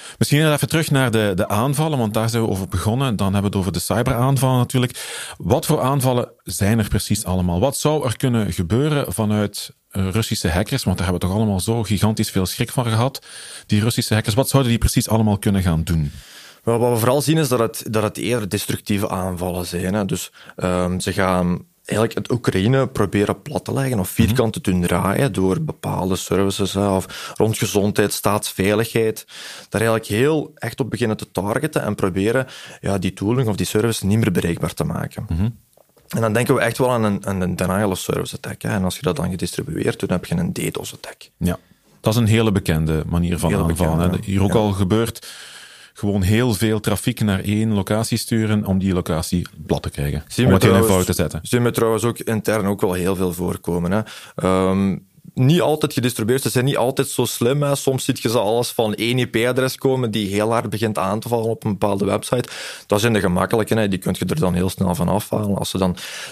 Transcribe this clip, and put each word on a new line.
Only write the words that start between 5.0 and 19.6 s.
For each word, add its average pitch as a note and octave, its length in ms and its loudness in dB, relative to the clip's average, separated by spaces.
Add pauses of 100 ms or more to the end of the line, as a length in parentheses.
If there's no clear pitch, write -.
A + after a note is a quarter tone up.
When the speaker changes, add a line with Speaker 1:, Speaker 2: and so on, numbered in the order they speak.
Speaker 1:
Wat A#2+ 280 2
voor D3+ 160 2
aanvallen B2+ 500 2 (120)
zijn G#2+ 360 2
er G2+ 80 2
precies - 380 -2
allemaal? F2+ 340 2
Wat B2+ 180 2
zou D3+ 280 0
er A2+ 120 -2
kunnen A#2 360 0
gebeuren B2+ 600 0
vanuit G#2 600 -2 (140)
Russische F#2+ 600 -2
hackers? F#2+ 340 0
Want F#2 140 2
daar F2+ 100 0
hebben F2+ 200 0
we F#2 60 0
toch A2 100 2
allemaal G2+ 160 2
zo A2+ 240 -2
gigantisch G#2 480 0
veel F#2+ 140 0
schrik - 260 -4
van B2 140 -2
gehad, A#2 400 0 (400)
die G#2 160 2
Russische A2 320 0
hackers. G#2+ 220 0
Wat C3+ 140 2
zouden C3+ 220 4
die A#2 80 2
precies - 300 0
allemaal G#2+ 280 2
kunnen G2 240 0
gaan E2 220 2
doen? D#2+ 280 0 (520)
Speaker 2:
Wel, A#2 160 2
wat B2 120 2
we A#2+ 60 0
vooral B2+ 240 2
zien D3 160 2
is D#3 100 2
dat B2 120 2
het, A2+ 300 -2
dat G#2+ 140 0
het G#2+ 140 -2
eerder G#2 320 -2
destructieve G2+ 600 -2
aanvallen F2+ 560 -4